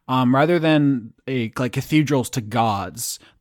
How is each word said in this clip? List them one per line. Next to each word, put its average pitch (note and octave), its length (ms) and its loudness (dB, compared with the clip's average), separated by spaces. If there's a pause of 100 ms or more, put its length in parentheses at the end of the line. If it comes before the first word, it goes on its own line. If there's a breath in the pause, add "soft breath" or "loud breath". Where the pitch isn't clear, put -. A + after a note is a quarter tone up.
Um, B2+ 260 2
rather D#3+ 240 4
than C#3+ 540 2 (160)
a, B2 300 -4
like, B2 160 -2
cathedrals C#3 560 0
to C3+ 100 -4
gods, G#2+ 800 -4 (220 soft breath)